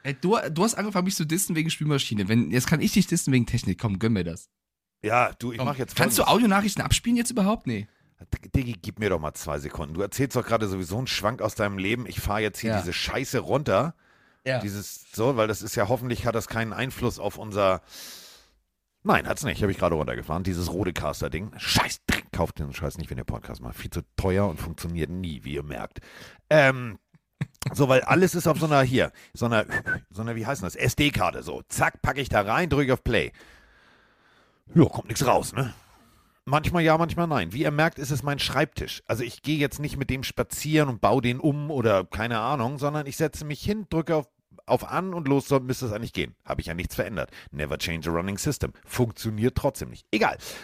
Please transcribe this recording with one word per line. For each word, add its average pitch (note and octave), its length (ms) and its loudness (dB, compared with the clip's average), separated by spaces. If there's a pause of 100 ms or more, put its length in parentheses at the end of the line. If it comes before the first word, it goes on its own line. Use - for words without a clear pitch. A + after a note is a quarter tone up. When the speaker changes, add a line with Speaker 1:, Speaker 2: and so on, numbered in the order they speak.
Speaker 1:
Ey, C#3 140 -2
du, G3+ 200 2 (120)
du D#3+ 140 2
hast A3+ 100 2
angefangen, G3 300 0
mich F#3+ 120 0
zu D#3+ 100 0
dissen E3+ 280 0
wegen D#3+ 140 2
Spülmaschine. C3+ 600 0
Wenn, A2 220 4
jetzt B2 160 2
kann D#3+ 140 4
ich - 120 2
dich F3 140 4
dissen E3+ 260 0
wegen B2 120 4
Technik. G2+ 340 0
Komm, G2+ 200 0
gönn A2 160 2
mir F#2 100 2
das. E2+ 240 -8 (540)
Speaker 2:
Ja, A2+ 360 2
du, A#2+ 140 -6
ich A#2+ 60 -8
Speaker 1:
Komm. C3 80 0
Speaker 2:
mach C#3+ 100 -2
jetzt C3 200 -6
Speaker 1:
Kannst G3 200 4
du - 60 4
Speaker 2:
Folgendes. D3 120 6 (120)
Speaker 1:
Audionachrichten G3 360 2
abspielen - 360 -2
jetzt A#3 120 -2
überhaupt? G#3 360 0
Nee. A2 200 -4 (680)
Speaker 2:
Diggi, A#2+ 240 0
gib G#2 200 -10
mir G#2 100 2
doch E2+ 100 2
mal D2+ 140 -4
zwei D2 240 -6
Sekunden. D2+ 340 -8
Du F2 80 -4
erzählst A#2+ 340 -2
doch A#2+ 120 0
gerade A2 200 2
sowieso F#2 300 -4
einen C3 100 -2
Schwank G#2 360 -2
aus A2 120 0
deinem G2+ 220 -2
Leben. G#2 300 -2
Ich F#2 140 -8
fahr G#2 200 -2
jetzt G#2+ 200 -2
hier A2+ 100 -2
Speaker 1:
Ja. G#2+ 100 0
Speaker 2:
diese E2+ 140 -4
Scheiße B2+ 460 -2
runter. B2 540 2 (520)
Speaker 1:
Ja. C3 140 0
Speaker 2:
Dieses, G2+ 520 -10
so, B2 240 2
weil A2 120 4
das G#2 120 -2
ist G#2 140 -8
ja, G#2 140 2
hoffentlich A#2+ 360 -2
hat A2+ 100 0
das A2 140 -2
keinen A2+ 240 -2
Einfluss A#2+ 460 -4
auf - 180 -4
unser, G2 460 0 (1200)
nein, D#3 240 2
hat's - 180 -4
nicht. - 180 -2
Hab G2+ 60 2
ich G2 80 0
gerade E2+ 200 2
runtergefahren. D2 460 -4
Dieses E2+ 300 -2
Rodecaster-Ding. D#2+ 840 -4
Scheiß - 480 0
Dreck. - 260 0
Kauft - 260 -2
den C#2 160 -6
Scheiß D2 240 -6
nicht, D#2 120 -8
wenn B1+ 80 -6
ihr B1+ 60 -8
Podcast - 380 -10
macht. A#1+ 140 -10
Viel - 160 -12
zu F2 80 -4 (160)
teuer F#2+ 320 2
und D#2 120 -6
funktioniert E2 480 -4
nie, E2+ 360 -6
wie C#2 100 -6
ihr C#2+ 80 -4
merkt. C2+ 380 -10 (500)
Ähm, C3 480 4 (720)
so, C#3 160 4
weil C3 140 8
alles E3+ 320 4
ist E3+ 140 2
auf D3 100 4
so D#3+ 80 2
einer, C#3+ 160 6
hier, B2 300 2 (220)
so A#2+ 120 -2
einer, A#2 200 4 (440)
so G2+ 120 -10
einer, A#2 120 -6
wie A2+ 100 -4
heißt C#3 160 -4
denn F#2 60 -4
das? - 80 -6
S B2+ 220 0
D-Karte. G#2 480 0
So, D2 240 -8
zack, - 340 0
pack C3 160 -2
ich C3+ 100 -4
da A2+ 120 4
rein, B2+ 300 0
drück C#3 200 2
auf - 140 2
Play. E2 260 2 (1400)
Ja, E3 120 10
kommt - 220 -4
nix A2+ 160 -2
raus, G#2 280 4
ne? A#2+ 200 -2 (720)
Manchmal D3+ 380 2
ja, D#3+ 160 6
manchmal E3 300 0
nein. F#2+ 240 0
Wie C3+ 100 -2
ihr D3+ 80 2
merkt, D3+ 300 0
ist C#3 100 -6
es C#3 140 0
mein C#3+ 160 -2
Schreibtisch. - 640 -2
Also A2+ 160 -2
ich A#2 200 -10
gehe D3+ 160 0
jetzt C#3+ 200 0
nicht D3 180 -6
mit C3+ 140 -4
dem C3 140 -2
spazieren D3+ 640 2
und A#2 120 -4
baue A#2 220 6
den B2+ 160 0
um D3 320 0
oder A2 340 4
keine A2+ 360 -4
Ahnung, C3 380 0
sondern D3 280 -2
ich C3+ 100 -10
setze D#3 280 -2
mich D3 180 -8
hin, G#3 260 -2
drücke E3 280 0
auf, D3 100 0 (400)
auf A#2+ 240 2
an F3 240 -4
und E3 140 -4
los, C#3 200 4
so C#3 120 4
müsste B2+ 260 -4
es G#2+ 60 -4
eigentlich A#2 200 -6
gehen. C#2 220 -4 (100)
Hab C2+ 160 -2
ich - 60 -8
ja E2 80 -4
nichts F2 220 -6
verändert. F2 340 -4 (200)
Never D2 280 -4
change E2 320 -4
a - 20 0
running F#2+ 260 -2
system. B2+ 340 -4 (120)
Funktioniert A2 720 -2
trotzdem - 340 -2
nicht. - 200 -20
Egal. G#3+ 260 2 (280)